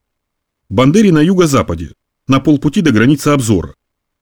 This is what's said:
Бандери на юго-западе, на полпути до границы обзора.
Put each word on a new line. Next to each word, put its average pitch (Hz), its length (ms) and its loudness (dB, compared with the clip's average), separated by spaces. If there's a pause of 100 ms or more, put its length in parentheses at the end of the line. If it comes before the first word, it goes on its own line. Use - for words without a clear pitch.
(680)
Бандери 147 420 2
на 156 100 2
юго-западе, 139 720 -2 (340)
на 135 140 0
полпути 151 400 0
до 156 120 0
границы 123 360 0
обзора. 110 460 -2 (480)